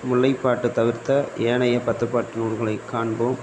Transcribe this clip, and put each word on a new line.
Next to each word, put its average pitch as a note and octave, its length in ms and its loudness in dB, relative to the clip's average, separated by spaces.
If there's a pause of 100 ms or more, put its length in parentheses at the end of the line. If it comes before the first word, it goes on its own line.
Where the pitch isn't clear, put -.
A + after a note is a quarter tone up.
முல்லைப்பாட்டு B2+ 680 2
தவிர்த்த A#2 400 0 (280)
ஏனைய A#2+ 380 2
பத்துப்பாட்டு A#2 580 -2
நூல்களை A2 500 -2
காண்போம். A#2 580 -2